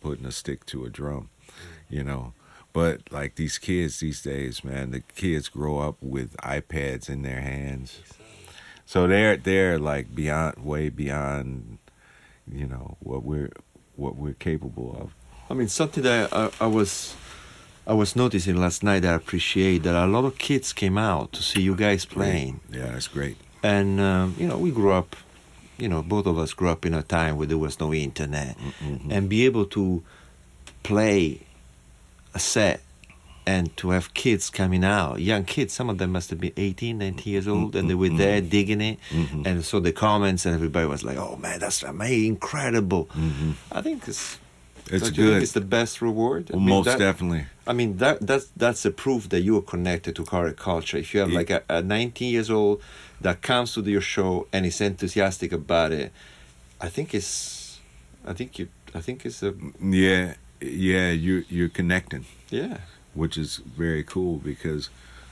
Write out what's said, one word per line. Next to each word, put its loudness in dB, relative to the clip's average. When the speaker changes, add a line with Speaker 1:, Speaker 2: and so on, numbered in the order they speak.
Speaker 1:
putting -8
a -8
stick -10
to -10
a -10
drum, -8
Speaker 2:
Mm. -16
Speaker 1:
you -4
know. -8
But, 0
like, -8
these -4
kids -2
these -6
days, -8
man, -6
the -6
kids -4
grow -4
up -4
with -8
iPads -6
in -6
their -6
hands. -8
Speaker 2:
Exactly. -20
Speaker 1:
So 2
they're, 6
they're, 2
like, -4
beyond, -2
way -2
beyond, -6
you -8
know, -12
what -8
we're, -4
what -8
we're -6
capable -6
of. -12
Speaker 2:
I -4
mean, 0
something 0
that 4
I, 0
I 2
was, 0
I 2
was 4
noticing 2
last 0
night 4
that 4
I 4
appreciate, 2
that 2
a 4
lot 4
of -2
kids -2
came 0
out 0
to -8
see 0
you 2
guys 2
Speaker 1:
Great. -12
Speaker 2:
playing. 0
Speaker 1:
Yeah, -8
that's -8
great. -6
Speaker 2:
And, 4
um, 2
you 0
know, 0
we 2
grew 4
up, 2
you -4
know, 0
both 2
of 4
us -2
grew 0
up 0
in 2
a 0
time 0
where -2
there 0
was -2
no 0
internet. -4
Speaker 1:
Mm-hmm. -8
Speaker 2:
And 0
be 4
able 4
to 0
play 2
a -6
set 2
and 0
to -4
have 0
kids 0
coming 2
out, 2
young 2
kids, -2
some -4
of -2
them 0
must -2
have -6
been -4
eighteen, -2
nineteen -4
years 0
old, 0
and 0
they 2
were 4
Speaker 1:
Mm-hmm. 2
Speaker 2:
there 4
digging 2
it. -2
Speaker 1:
Mm-hmm. 0
Speaker 2:
And 0
so 0
the 2
comments 2
and 2
everybody 0
was -2
like, -4
"Oh, -6
man, -6
that's -2
amazing, 0
incredible." 0
Speaker 1:
Mm-hmm. -2
Speaker 2:
I -4
think -6
it's, -8
Speaker 1:
It's 0
Speaker 2:
don't 0
you 6
think 8
Speaker 1:
good. 6
Speaker 2:
it's 0
the 2
best 0
reward? 0
I -6
Speaker 1:
Well, 0
Speaker 2:
mean, 6
Speaker 1:
most 6
Speaker 2:
that, 4
Speaker 1:
definitely. 2
Speaker 2:
I -2
mean, 0
that, 2
that's, 2
that's 2
a 2
proof -2
that 2
you 4
are 2
connected -2
to -4
current -2
culture. -2
If -6
you 4
have, 2
Speaker 1:
It 2
Speaker 2:
like, 0
a, 0
a 0
nineteen -2
years 2
old 4
that 0
comes 0
to -4
your 2
show 0
and 2
is -4
enthusiastic 0
about 2
it, -4
I -8
think -6
it's, -6
I -10
think -10
you, -6
I -8
think -8
it's -8
a -2
Speaker 1:
Yeah, 4
yeah, 2
you, 0
you're 0
connecting. -2
Speaker 2:
Yeah. -4
Speaker 1:
Which -4
is -6
very -4
cool -4
because -6